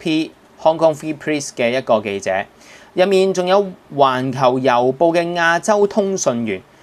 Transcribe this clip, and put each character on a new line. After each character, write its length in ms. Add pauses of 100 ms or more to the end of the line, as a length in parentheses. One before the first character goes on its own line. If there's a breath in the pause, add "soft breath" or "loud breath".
PHong 260 (300)
Kong 360
Free 220
Press 340
嘅 200
一 120
個 180
記 180
者， 260 (500 loud breath)
入 120
面 260
仲 140
有 180 (300)
環 380
球 260
郵 380
報 180
嘅 200
亞 260
洲 260
通 320
訊 260
員， 160 (220 soft breath)